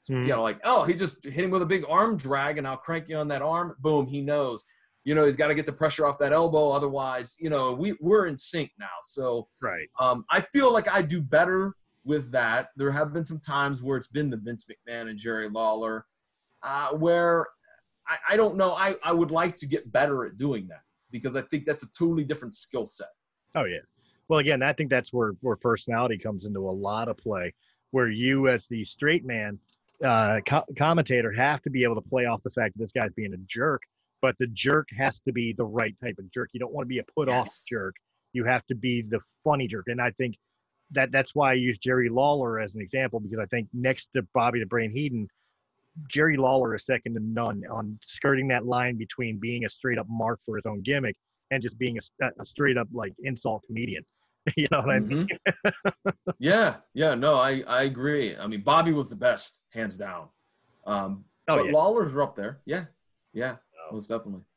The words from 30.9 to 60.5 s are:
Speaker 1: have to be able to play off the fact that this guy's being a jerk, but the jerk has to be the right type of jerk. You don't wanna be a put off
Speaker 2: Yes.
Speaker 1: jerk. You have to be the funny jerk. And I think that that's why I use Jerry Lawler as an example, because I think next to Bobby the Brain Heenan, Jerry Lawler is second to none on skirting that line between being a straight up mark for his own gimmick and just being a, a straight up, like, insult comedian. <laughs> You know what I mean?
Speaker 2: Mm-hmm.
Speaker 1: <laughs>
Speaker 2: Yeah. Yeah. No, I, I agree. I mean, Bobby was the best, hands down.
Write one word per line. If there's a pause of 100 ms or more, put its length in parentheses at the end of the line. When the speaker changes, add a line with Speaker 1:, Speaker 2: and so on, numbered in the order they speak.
Speaker 1:
have
to
be
able
to
play
off
the
fact
that
this
guy's
being
a
jerk, (380)
but
the
jerk
has
to
be
the
right
type
of
jerk.
You
don't
wanna
be
a (120)
put
off
Speaker 2:
Yes.
Speaker 1:
jerk. (380)
You
have
to
be
the (240)
funny
jerk.
And
I
think (540)
that
that's
why
I
use
Jerry
Lawler
as
an
example,
because
I
think
next
to (120)
Bobby
the
Brain
Heenan, (800)
Jerry
Lawler
is
second
to
none
on
skirting
that
line
between
being
a
straight
up
mark
for
his
own
gimmick (340)
and
just
being
a, (140)
a
straight
up,
like, (100)
insult
comedian.
<laughs> (440)
You
know
what
I
mean? (180)
Speaker 2:
Mm-hmm.
Speaker 1:
<laughs>
Speaker 2:
Yeah. (180)
Yeah.
No,
I,
I
agree.
I
mean,
Bobby
was
the
best, (140)
hands
down. (580)